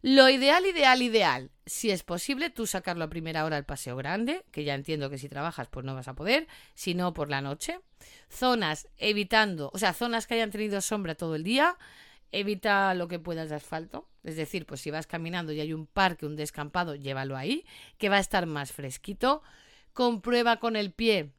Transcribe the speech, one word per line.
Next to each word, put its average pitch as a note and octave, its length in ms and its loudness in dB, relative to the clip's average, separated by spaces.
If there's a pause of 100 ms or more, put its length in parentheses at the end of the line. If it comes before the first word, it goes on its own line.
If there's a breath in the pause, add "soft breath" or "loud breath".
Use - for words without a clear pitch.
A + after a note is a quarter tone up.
Lo C4 280 10
ideal, C#4 340 6
ideal, C#4 380 6
ideal, F3 480 2 (160)
si - 240 -2
es F#3 140 -2
posible, C4+ 440 -4
tú A#3 180 -6
sacarlo F3 380 -4
a D#3 60 -8
primera D#3+ 340 -4
hora D#3 140 -2
al C#3+ 80 -8
paseo B2+ 300 -10
grande, G#3+ 540 -4
que D3+ 140 -8
ya C#3+ 100 -2
entiendo C#3 360 -4
que C#3+ 80 -10
si C#3 100 -12
trabajas C#3+ 400 -8
pues B2+ 160 -10
no C3+ 100 -6
vas C3 140 -10
a C3 60 -12
poder, A#3+ 340 0 (260 loud breath)
sino F3+ 380 -4
por D3+ 160 -6
la C#3 140 -2
noche. D3+ 380 -8 (500 loud breath)
Zonas A3+ 680 0
evitando, G#3 800 2
o G3 40 -6
sea, F#3+ 140 2
zonas A#3 340 -2
que - 60 -6
hayan A3+ 180 0
tenido G3+ 300 -4
sombra F#3 360 -4
todo E3 180 -4
el D#3 100 -4
día, C#4+ 320 2 (560 loud breath)
evita G3 600 2
lo F3 140 -4
que F3 100 -8
puedas D#3+ 320 -6
de D3+ 60 -6
asfalto. - 520 -10 (160)
Es D#3+ 120 -8
decir, D#3+ 280 -6
pues - 160 -12
si D3+ 100 -8
vas D#3 160 -6
caminando E3 460 -6
y D3+ 80 -4
hay D#3+ 140 -4
un D#3 120 -10
parque, F#3 380 0
un D3+ 100 -6
descampado, D3+ 600 -4
llévalo C3+ 420 -6
ahí, G#3 300 -4 (320 loud breath)
que G#3+ 100 0
va G3 80 6
a G3+ 40 6
estar F#3 260 0
más D3 260 -6
fresquito. G3 680 -2 (500 soft breath)
Comprueba A#3+ 680 2
con A3+ 160 0
el G#3 160 -2
pie G3 460 2